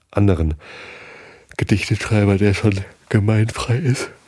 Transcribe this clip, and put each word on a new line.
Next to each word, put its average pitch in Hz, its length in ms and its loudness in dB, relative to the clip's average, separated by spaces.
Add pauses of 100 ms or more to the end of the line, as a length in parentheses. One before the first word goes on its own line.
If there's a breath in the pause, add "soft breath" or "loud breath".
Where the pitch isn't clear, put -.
anderen 82 440 2 (1040 loud breath)
Gedichteschreiber, 104 800 0
der 101 160 2
schon 98 260 0 (280)
gemeinfrei 110 680 0
ist. 135 340 -2 (180)